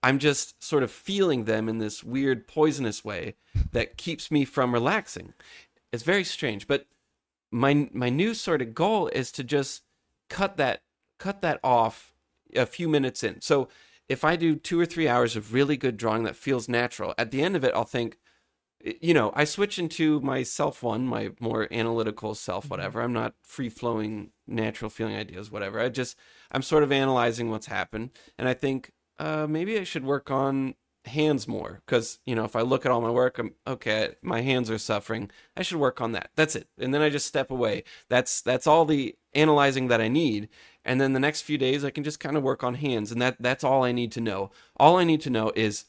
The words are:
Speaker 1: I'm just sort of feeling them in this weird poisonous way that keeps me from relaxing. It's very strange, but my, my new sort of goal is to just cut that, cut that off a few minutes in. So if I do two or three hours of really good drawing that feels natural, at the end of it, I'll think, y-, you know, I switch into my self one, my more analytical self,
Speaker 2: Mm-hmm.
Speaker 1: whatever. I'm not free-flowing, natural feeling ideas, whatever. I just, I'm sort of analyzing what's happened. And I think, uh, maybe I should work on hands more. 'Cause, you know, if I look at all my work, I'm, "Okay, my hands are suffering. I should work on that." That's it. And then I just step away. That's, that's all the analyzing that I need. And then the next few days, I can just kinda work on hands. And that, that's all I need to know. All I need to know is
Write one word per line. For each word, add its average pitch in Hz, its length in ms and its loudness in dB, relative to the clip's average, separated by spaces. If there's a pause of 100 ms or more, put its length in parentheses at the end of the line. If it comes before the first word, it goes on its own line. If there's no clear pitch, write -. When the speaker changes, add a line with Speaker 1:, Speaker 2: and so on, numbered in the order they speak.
Speaker 1:
I'm 131 160 4
just 143 440 0
sort 143 200 2
of 120 80 -2
feeling 180 540 0
them 110 220 0
in 113 120 -2
this 107 240 -6
weird 131 440 0
poisonous 143 560 0
way 95 300 -8 (380)
that - 260 -2
keeps - 320 -8
me 143 160 4
from 127 280 0
relaxing. 123 600 -2 (580)
It's 117 120 -6
very 185 200 2
strange, 110 440 -6
but 139 180 0 (680)
my, 139 420 4
my 123 160 -2
new 180 240 2
sort 165 280 0
of 113 140 -8
goal 190 320 2
is - 260 -4
to 135 100 -8
just 135 380 -2 (480)
cut 190 280 -2
that, 131 260 0 (340)
cut 196 240 -6
that 156 220 0
off 117 500 2 (420)
a 127 100 4
few - 220 -6
minutes 139 360 0
in. 101 180 -4
So 139 280 2 (380)
if 131 160 -2
I 160 120 4
do 165 200 2
two 170 240 -4
or 170 60 4
three 165 220 -2
hours 123 280 2
of 107 180 -8
really 139 240 2
good 127 200 -2
drawing 113 260 0
that 101 120 -4
feels 127 340 -4
natural, 120 480 -2
at 113 140 -2
the 131 100 -2
end 185 140 0
of 143 80 0
it, 127 100 4
I'll 113 100 0
think, 117 340 -4 (680)
y-, 113 160 -6
you 165 120 4
know, 117 220 4
I 143 100 2
switch 196 340 -4
into 156 420 2
my 131 220 -2
self 147 400 -4
one, 120 240 -2
my 113 320 -4
more 113 320 -2
analytical 110 640 -2
self, 95 300 -8
Speaker 2:
Mm-hmm. - 60 -10
Speaker 1:
whatever. 98 300 -6
I'm 120 120 -2
not 117 200 -4 (100)
free-flowing, 110 880 -6 (140)
natural 110 440 -6
feeling 107 260 -6
ideas, 104 360 -10
whatever. 104 280 -8
I 123 100 0
just, 123 280 -6 (340)
I'm 135 100 -2
sort 151 220 4
of 139 80 2
analyzing 120 580 2
what's 110 180 -6
happened. 110 440 -6 (260)
And 127 100 -2
I 127 60 2
think, 135 380 -4 (280)
uh, 156 300 -4
maybe 185 300 -2
I 190 40 -6
should 160 220 -6
work 139 240 -2
on 135 460 0 (300)
hands 143 420 0
more. 98 400 -8
'Cause, 117 380 0
you 127 100 -2
know, 110 100 2
if 101 100 -6
I 113 60 2
look 127 240 0
at 127 60 4
all 120 100 2
my 113 80 0
work, 123 300 2
I'm, 110 160 -6 (100)
"Okay, 110 560 -2
my - 200 -2
hands 127 280 0
are 113 80 -2
suffering. 104 540 -4 (240)
I - 80 -4
should 180 160 -4
work 131 220 0
on 117 100 -2
that." - 240 -6
That's 156 200 2
it. - 120 -8 (100)
And 127 160 -2
then 147 80 2
I 151 80 4
just 143 160 -4
step 135 240 -2
away. 113 340 -2 (260)
That's, 123 320 2
that's 123 260 0
all 156 180 8
the 147 300 0 (180)
analyzing 139 540 4
that 117 140 4
I 113 60 2
need. 117 420 2 (360)
And 127 160 2
then 135 120 4
the 131 60 2
next 151 220 0
few 151 160 -4
days, 135 260 0
I 143 80 -2
can 147 120 -6
just 147 160 -6
kinda 147 220 0
work 135 220 0
on 123 120 -2
hands. 123 360 -2
And 120 100 -2
that, 123 180 2
that's 123 240 0
all 135 200 4
I 123 80 2
need 120 220 -2
to 120 80 -6
know. 98 300 -4 (240)
All 165 220 8
I 185 60 6
need 160 180 4
to 143 80 -6
know 110 260 2
is 107 340 0